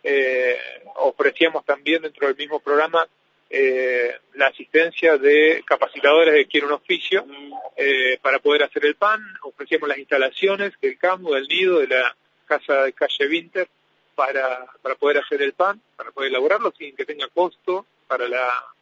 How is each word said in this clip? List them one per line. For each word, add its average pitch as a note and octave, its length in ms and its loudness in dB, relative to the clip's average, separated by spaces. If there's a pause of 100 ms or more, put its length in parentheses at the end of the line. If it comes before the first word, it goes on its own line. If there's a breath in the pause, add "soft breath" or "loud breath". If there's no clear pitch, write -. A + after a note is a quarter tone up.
Eh, C3 560 0 (380)
ofrecíamos C#3+ 680 0
también D3 360 -2
dentro D3 260 -4
del C3+ 100 -2
mismo D3 240 -6
programa, D#3+ 440 0 (440)
eh, B2+ 640 0 (200)
la C#3 120 0
asistencia D#3+ 720 2
de D3+ 480 4
capacitadores D3+ 680 4
de C#3+ 140 4
quién C#3+ 180 -2
un D3 60 -4
oficio, F#3 540 -4 (500)
eh, C3 460 0
para C3+ 180 0
poder D3 240 2
hacer C#3+ 220 -4
el D3 100 2
pan. G#3+ 240 0 (240)
Ofrecíamos D3 460 -6
las C#3 80 -2
instalaciones F#3 840 -2
del G3+ 160 -2
campo, F3+ 380 -2
del C3+ 120 -4
nido, F3 320 2
de C3+ 80 0
la B2+ 280 0 (300)
casa C#3 380 0
de C3 100 -2
calle C#3+ 340 -2
Winter, E3+ 400 -4 (480)
para, C3 500 -4 (160)
para C3 140 -6
poder C#3+ 240 2
hacer C#3+ 220 -4
el C#3 120 -2
pan, G3+ 260 -2 (160)
para A2+ 160 -16
poder C3+ 180 -6
elaborarlo D#3+ 480 2
sin C#3+ 180 -18
que C3 100 -8
tenga C#3+ 220 -10
costo F3+ 580 -4 (220)
para B2 200 -4
la B2 220 -4 (320)